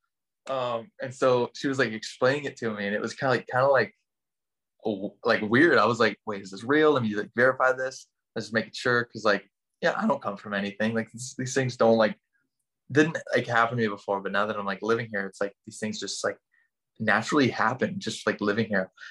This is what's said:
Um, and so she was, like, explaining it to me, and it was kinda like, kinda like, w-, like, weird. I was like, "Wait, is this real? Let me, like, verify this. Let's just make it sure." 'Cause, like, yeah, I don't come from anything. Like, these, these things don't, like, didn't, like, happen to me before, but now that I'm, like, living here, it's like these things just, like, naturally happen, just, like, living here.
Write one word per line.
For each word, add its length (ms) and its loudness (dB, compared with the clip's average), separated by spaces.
Um, 420 -4
and 120 -8
so 400 2
she 140 -4
was, 100 -4
like, 140 0
explaining 520 -2
it 140 -8
to 140 -4
me, 140 -4
and 80 -2
it 60 -2
was 140 -6
kinda 160 -2
like, 160 0
kinda 200 0
like, 280 4
w-, 300 -4
like, 180 2
weird. 360 4
I 80 6
was 140 2
like, 260 2
"Wait, 160 -8
is 100 -16
this 120 -14
real? 280 4
Let 100 2
me, 120 0
like, 200 -6
verify 380 4
this. 360 -8
Let's 120 -6
just 80 -6
make 140 0
it 80 -16
sure." 280 2
'Cause, 200 -8
like, 260 2
yeah, 140 2
I 100 -2
don't 160 0
come 140 -6
from 180 -10
anything. 400 -2
Like, 160 -4
these, 260 -14
these 180 -6
things 220 0
don't, 220 6
like, 200 2
didn't, 260 2
like, 120 0
happen 300 0
to 60 0
me 60 2
before, 320 -4
but 120 -8
now 140 0
that 120 -4
I'm, 80 -6
like, 160 -6
living 280 0
here, 160 -6
it's 140 -8
like 140 -4
these 140 -16
things 200 -6
just, 240 -8
like, 140 -4
naturally 480 2
happen, 520 -2
just, 260 -6
like, 140 -2
living 260 0
here. 260 -2